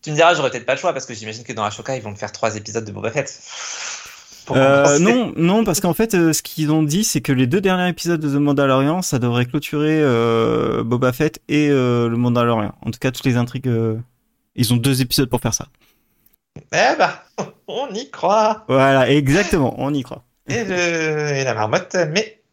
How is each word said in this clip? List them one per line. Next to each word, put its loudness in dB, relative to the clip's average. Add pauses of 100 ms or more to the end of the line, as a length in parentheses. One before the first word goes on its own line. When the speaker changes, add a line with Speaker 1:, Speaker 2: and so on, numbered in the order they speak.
Speaker 1:
tu -12
me -4
diras, 6
j'aurais 0
peut-être -8
pas 0
le -2
choix, -2
parce -8
que -12
j'imagine -12
que -12
dans -4
Ashoka, -4
ils -8
vont -10
me -10
faire -10
trois -4
épisodes -8
de -12
Boba -8
Fett. -6 (1040)
Pour 0
Speaker 2:
Euh, 6
Speaker 1:
commencer. 4
Speaker 2:
non, 2
non, 2
parce 0
qu'en 0
fait, 0
euh, 4
ce -2
qu'ils -4
ont 2
dit, 0
c'est -2
que -2
les 4
deux 0
derniers 2
épisodes -2
de -2
The 0
Mandalorian, 2
ça -2
devrait 2
clôturer, -2
euh, 2
Boba 0
Fett -2
et, 2
euh, 2
le -2
Mandalorian. 0 (100)
En -6
tout -8
cas, -2
toutes -10
les 2
intrigues, -4
euh, 0 (580)
ils 0
ont 4
deux 2
épisodes 0
pour -2
faire -2
ça. -6 (880)
Speaker 1:
Eh 0
ben, 2 (240)
<laughs> -10
on -6
y -10
croit. 0
Speaker 2:
Voilà, 4
exactement, 2
on -4
y -2
croit. -14 (240)
Speaker 1:
Et -4
le... -4 (560)
et -2
la 0
marmotte -2
met -2 (120)